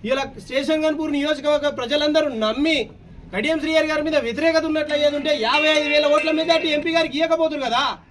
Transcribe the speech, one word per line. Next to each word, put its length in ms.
ఇలా 180
స్టేషన్ 460
గన్పూర్ 260
నియోజకవర్గ 580
ప్రజలందరూ 600
నమ్మి 600
కడియం 240
శ్రీహరి 280
గారి 140
మీద 140
వ్యతిరేకత 480
ఉన్నట్లు 300
అయ్యేది 220
ఉంటే 240
యాభై 280
ఐదు 220
వేల 160
ఓట్ల 260
మీద 200
అటు 160
ఎంపీ 240
గారికి 260
ఇవ్వకపోతురు 440
కదా. 360